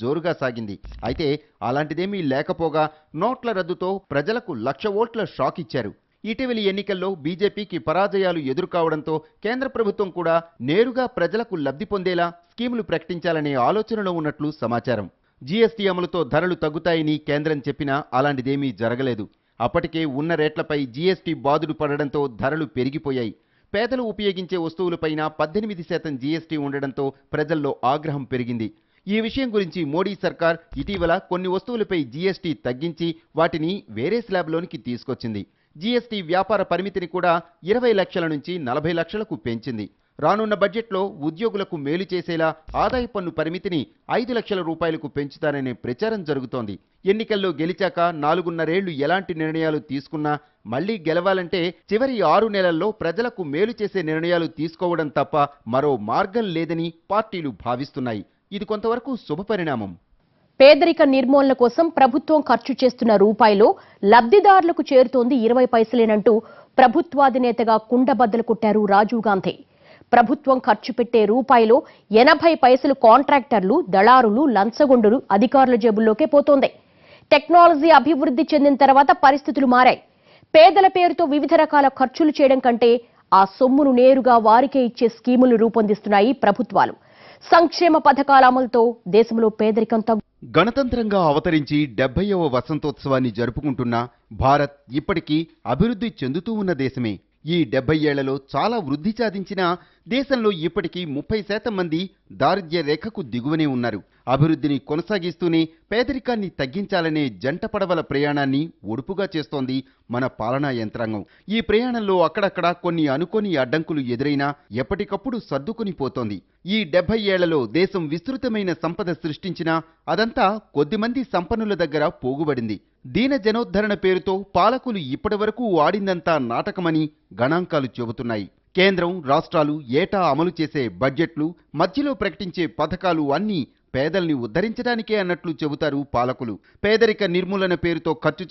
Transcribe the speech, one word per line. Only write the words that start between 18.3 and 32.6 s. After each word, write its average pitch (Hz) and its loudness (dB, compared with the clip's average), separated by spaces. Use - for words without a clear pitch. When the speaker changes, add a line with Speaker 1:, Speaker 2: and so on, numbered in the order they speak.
Speaker 1:
జరగలేదు. 117 -4
అప్పటికే 160 -4
ఉన్న 151 -4
రేట్లపై 151 -4
జీఎస్టీ 165 -4
బాదుడు 151 -2
పడడంతో 143 -4
ధరలు 135 -6
పెరిగిపోయాయి. 131 -6
పేదలు 240 -4
ఉపయోగించే 190 -4
వస్తువులపైన 160 -4
పద్దెనిమిది 165 -6
శాతం 156 -6
జీఎస్టీ 156 -6
ఉండడంతో 139 -6
ప్రజల్లో 151 -2
ఆగ్రహం 143 -2
పెరిగింది. 120 -6
ఈ 208 0
విషయం 233 -4
గురించి 180 -2
మోడీ 180 -4
సర్కార్ 165 -2
ఇటీవల 180 -2
కొన్ని 185 -6
వస్తువులపై 190 -4
జీఎస్టీ 160 -6
తగ్గించి 160 -6